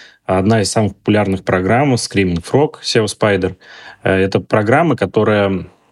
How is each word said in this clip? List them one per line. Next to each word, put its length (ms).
Одна 360
из 100
самых 240
популярных 480
программ — 520
Screaming 480
Frog, 400
сео 220
Spider, 500
э, 120
это 240
программа, 560
которая, 720